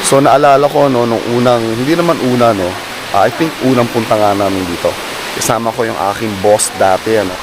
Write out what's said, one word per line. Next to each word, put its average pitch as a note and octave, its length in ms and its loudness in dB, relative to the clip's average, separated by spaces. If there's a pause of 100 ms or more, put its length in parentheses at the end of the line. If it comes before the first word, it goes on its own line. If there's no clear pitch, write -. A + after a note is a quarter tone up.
So, C#3 160 4
naalala C#3 480 4
ko, C#3+ 240 2
no, A#2+ 160 0
nung A2+ 240 -2
unang, A#2+ 280 2
hindi A#2+ 360 -2
naman E3+ 240 0
una, A#2+ 320 2
no, F#2+ 160 -2 (480)
ah, G2 80 4
I A#2+ 80 0
think D#3+ 200 -2 (120)
unang B2 240 2
punta A2+ 280 -2
nga G#2 200 2
namin F#2+ 320 -2
dito. E2+ 240 -2 (440)
Kasama A2+ 360 -2
ko A#2 160 -2
yung F#2+ 100 -6 (140)
aking A2 200 -4 (120)
boss G#2 320 4
dati, G2 400 0
ano. F#2+ 160 -2 (100)